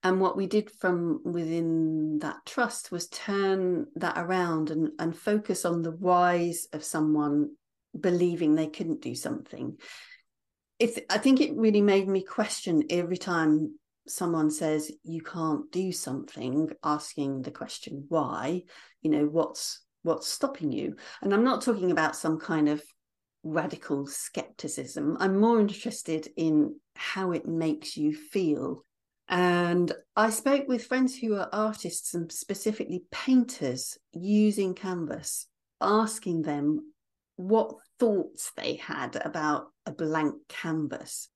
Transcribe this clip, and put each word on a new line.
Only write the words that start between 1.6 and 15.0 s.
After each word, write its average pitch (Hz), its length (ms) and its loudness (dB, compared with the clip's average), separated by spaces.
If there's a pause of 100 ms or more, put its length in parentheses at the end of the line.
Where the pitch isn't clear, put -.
that 151 260 -8
trust - 460 -4
was 170 160 -6
turn 190 760 0 (100)
that 170 220 -2
around 170 520 0
and, 156 200 0 (100)
and 165 180 -4
focus 208 460 0
on 170 180 0
the 160 100 -2
whys 175 840 4
of 151 100 -8
someone 147 680 2 (460)
believing 170 560 4
they 160 140 2
couldn't 165 340 -4
do 123 140 -6
something. - 640 -8 (1000)
If, 233 220 0 (100)
I 208 100 0
think 269 200 6
it - 160 2
really 214 260 6
made 196 280 6
me 190 120 2
question 190 680 0
every 175 260 0
time 156 640 0 (260)
someone 160 460 0
says, 151 400 -2 (120)